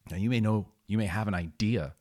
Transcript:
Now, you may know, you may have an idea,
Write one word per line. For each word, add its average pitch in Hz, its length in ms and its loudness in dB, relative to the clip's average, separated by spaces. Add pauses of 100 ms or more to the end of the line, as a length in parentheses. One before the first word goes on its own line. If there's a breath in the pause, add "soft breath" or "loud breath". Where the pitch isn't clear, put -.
(120)
Now, 82 60 -6
you 104 120 0
may 120 120 2
know, 107 260 2 (200)
you 104 100 0
may 110 80 2
have 101 220 -2
an 98 80 0
idea, 87 640 0